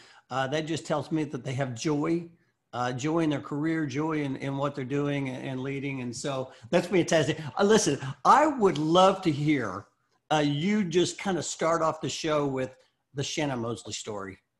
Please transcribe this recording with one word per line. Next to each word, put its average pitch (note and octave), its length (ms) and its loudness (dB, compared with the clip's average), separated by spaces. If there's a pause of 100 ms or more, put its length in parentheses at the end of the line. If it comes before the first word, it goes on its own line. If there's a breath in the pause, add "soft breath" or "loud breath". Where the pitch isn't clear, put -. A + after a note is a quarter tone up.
(320 soft breath)
uh, C3 160 0
that D3+ 180 -2
just D#3 220 -6
tells D3+ 240 -2
me D#3 140 0
that C3+ 180 -8
they C3+ 100 -8
have B2+ 220 -2
joy, E3 540 -2 (440)
uh, B2 200 -2
joy D3+ 260 -2
in D#3+ 100 2
their C#3+ 120 0
career, D#3+ 440 -2
joy D3+ 380 -2
in, C3+ 140 -4
in C#3 200 -6
what C#3 160 -2
they're C3+ 120 -6
doing C#3+ 440 -2
and, B2+ 160 -8
and C3+ 140 -6
leading. C3+ 420 -6
And A#2+ 140 -8
so C3 360 -6 (200 soft breath)
that's F3+ 160 4
fantastic. D#3 500 2 (220 loud breath)
Uh, G3+ 40 4
listen, G3+ 360 4 (240 loud breath)
I B3+ 240 8
would G#3 300 2
love F#3 460 6
to E3+ 80 2
hear, C3 560 0 (440)
uh, D3+ 120 4
you E3 400 2
just E3+ 360 0
kind F#3+ 180 -2
of C#3 80 -4
start E3 360 0
off D#3+ 200 0
the D3 80 -4
show D3+ 380 0
with C3 280 -4 (380)
the C#3 100 -4
Shannon C#3+ 360 -4
Mosley A2+ 340 -6
story, F#2+ 460 -10 (200)